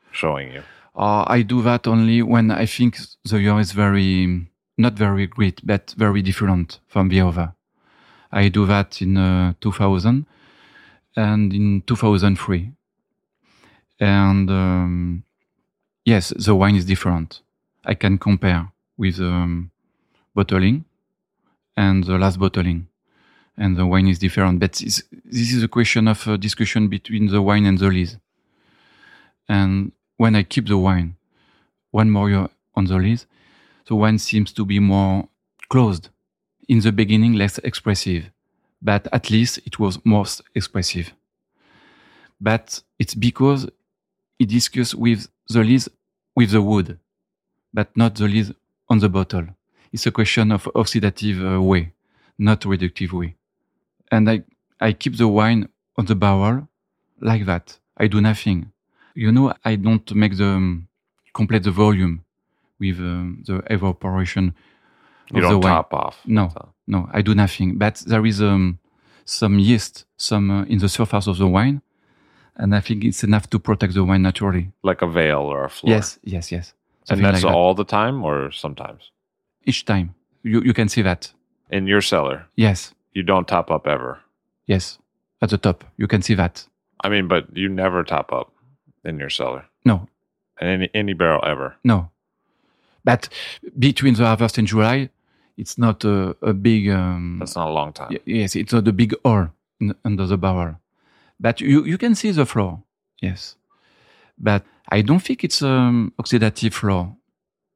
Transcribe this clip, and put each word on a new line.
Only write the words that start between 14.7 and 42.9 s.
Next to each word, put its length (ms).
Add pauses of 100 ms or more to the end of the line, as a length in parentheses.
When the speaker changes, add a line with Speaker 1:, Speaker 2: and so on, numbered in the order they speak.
Speaker 2:
yes, 320
the 180
wine 200
is 100
different. 560 (440)
I 80
can 240
compare 540 (260)
with, 220
um, 520 (640)
bottling 520 (920)
and 260
the 140
last 220
bottling. 480 (680)
And 200
the 80
wine 220
is 100
different. 420
But 220
it's, 220 (220)
this 280
is 100
a 40
question 400
of, 200
uh, 100
discussion 500
between 400
the 140
wine 240
and 120
the 120
lees. 280 (1300)
And 440 (260)
when 180
I 80
keep 240
the 100
wine 380 (760)
one 180
more 200
year 180 (280)
on 100
the 120
lees, 280 (600)
the 80
wine 240
seems 340
to 120
be 140
more 480 (420)
closed. 400 (580)
In 120
the 120
beginning, 420
less 260
expressive. 720 (520)
But 300
at 180
least 360
it 140
was 260
most 360 (140)
expressive. 580 (1300)
But 420 (160)